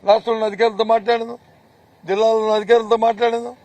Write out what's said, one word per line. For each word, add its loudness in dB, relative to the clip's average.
రాష్ట్రంలో 2
ఉన్న -2
అధికారులతో -2
మాట్లాడాను, -2
జిల్లాలో 0
ఉన్న 0
అధికారులతో 2
మాట్లాడాను. -2